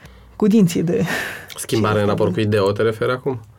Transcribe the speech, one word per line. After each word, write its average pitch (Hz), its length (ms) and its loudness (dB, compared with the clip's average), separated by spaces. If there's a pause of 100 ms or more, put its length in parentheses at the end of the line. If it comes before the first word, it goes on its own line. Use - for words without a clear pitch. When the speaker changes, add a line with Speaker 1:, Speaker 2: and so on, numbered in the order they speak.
(360)
Speaker 1:
cu 208 100 2
dinții 190 360 4
de 175 220 0 (520)
Speaker 2:
Schimbare 107 380 0
Speaker 1:
ce 107 60 2
Speaker 2:
în 104 60 2
raport 104 220 0
Speaker 1:
este 95 140 -2
Speaker 2:
cu 107 60 0
ideo, 104 240 2
te 107 100 -2
referi 113 300 0
acum? 127 280 -6 (180)